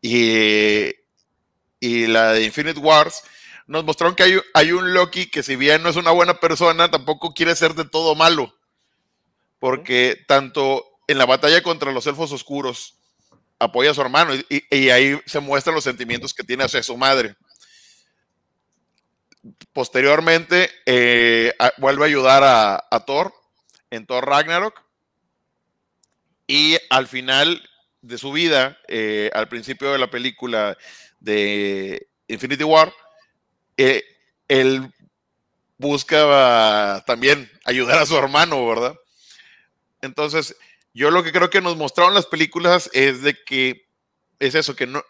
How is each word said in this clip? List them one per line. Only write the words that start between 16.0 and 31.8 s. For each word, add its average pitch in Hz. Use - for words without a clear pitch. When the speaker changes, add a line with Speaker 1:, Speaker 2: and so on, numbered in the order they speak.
Speaker 1:
que 117
tiene 127
hacia 127
su 120
madre. 127
Posteriormente, 165
eh, 120
a-, 123
vuelve 139
a 156
ayudar 135
a, 110
a 117
Thor 156
en 113
Thor 127
Ragnarok. 160
Y 151
al 131
final 135
de 120
su 139
vida, 147
eh, 107
al 110
principio 127
de 135
la 127
película 120
de 101